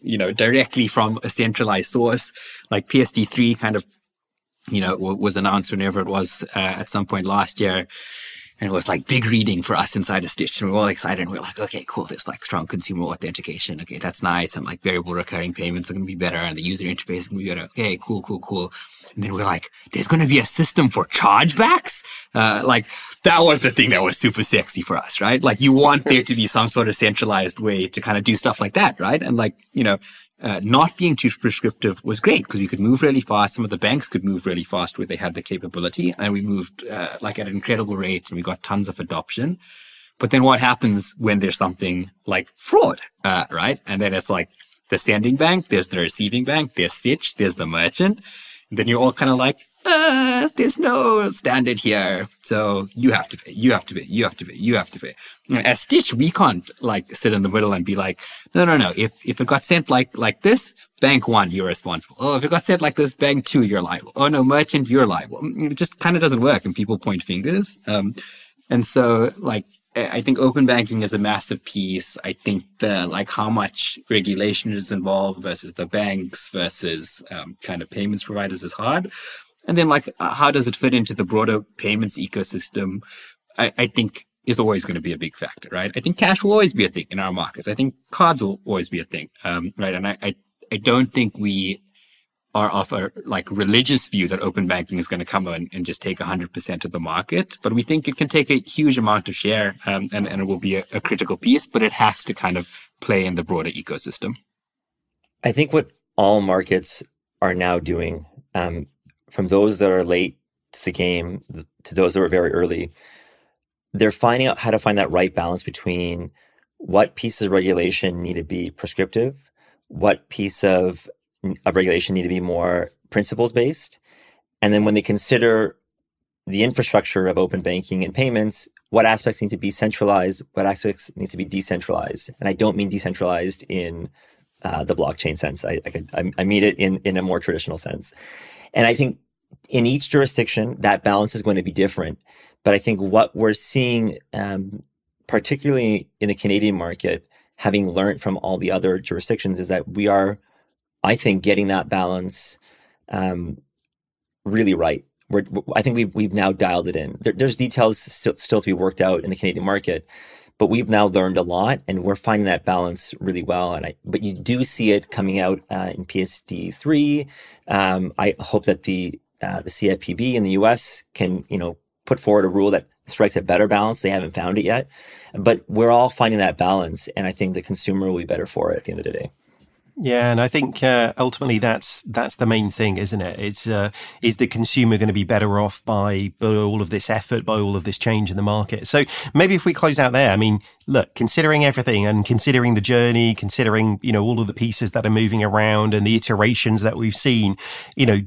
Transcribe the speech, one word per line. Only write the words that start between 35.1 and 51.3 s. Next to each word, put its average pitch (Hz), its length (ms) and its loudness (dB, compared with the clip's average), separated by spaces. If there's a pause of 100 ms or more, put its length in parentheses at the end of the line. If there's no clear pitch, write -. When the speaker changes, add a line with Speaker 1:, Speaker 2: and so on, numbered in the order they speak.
Speaker 1:
had 87 180 -6
the - 80 -10
capability, 87 760 -4
and 101 140 -2
we 101 80 -2
moved, 101 460 -6
uh, 95 220 -8 (120)
like, 104 180 -8
at 104 100 -8
an 95 60 -8
incredible 104 420 -2
rate, 92 340 -4
and 90 60 -8
we 87 60 -6
got 90 200 -8
tons 101 260 -2
of - 120 -10
adoption. 120 580 -6 (600)
But 117 120 -2
then 135 120 4
what 127 180 6
happens 120 580 0
when 104 220 2
there's 95 160 0
something 90 540 -4 (160)
like 95 300 -4
fraud, - 440 2 (240)
uh, 92 260 2
right? 92 360 -2
And 98 160 -4
then 98 120 0
it's 92 160 -4
like 87 180 -2 (420)
the 92 80 0
sending 113 380 2
bank, 165 320 2
there's 92 200 0
the 90 120 -4
receiving 104 440 -2
bank, 151 300 -4
there's 87 180 -2
Stitch, - 440 -4
there's 95 200 0
the 82 100 -6
merchant. 85 540 0 (500)
Then 110 180 -2
you're 120 120 2
all 127 120 4
kinda 135 220 2
like, 131 320 0 (220)
"Uh, 277 680 2
there's 262 220 2
no 240 520 2